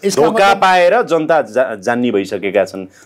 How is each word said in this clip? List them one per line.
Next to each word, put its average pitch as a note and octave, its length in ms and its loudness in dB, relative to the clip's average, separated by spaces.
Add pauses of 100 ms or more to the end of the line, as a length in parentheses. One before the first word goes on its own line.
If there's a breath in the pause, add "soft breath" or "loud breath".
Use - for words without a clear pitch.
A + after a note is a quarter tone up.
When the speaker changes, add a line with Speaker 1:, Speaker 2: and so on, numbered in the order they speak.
Speaker 1:
यसका G3+ 180 0
Speaker 2:
धोका G3+ 260 2
Speaker 1:
मतलब G3 120 2
Speaker 2:
पाएर F#3 420 4
जनता D#3 400 0
जा-, A2 380 -2
जान्ने A#2+ 300 -2
भइसकेका G2 540 -2
छन्। F#2+ 220 -8 (200 soft breath)